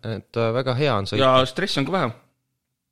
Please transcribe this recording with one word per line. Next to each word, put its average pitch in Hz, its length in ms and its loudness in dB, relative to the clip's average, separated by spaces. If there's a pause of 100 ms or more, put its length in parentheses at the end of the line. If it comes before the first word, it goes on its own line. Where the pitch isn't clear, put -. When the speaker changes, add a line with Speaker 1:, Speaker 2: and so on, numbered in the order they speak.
(160)
Speaker 1:
et, - 200 -10
äh, 113 160 0
väga 127 220 -2
hea 139 220 0
on 98 80 -2
sõita. 113 160 -2
Speaker 2:
Ja 131 240 6
stressi - 340 -4
on 139 80 0
ka 165 60 -6
vähem. 143 200 -2 (800)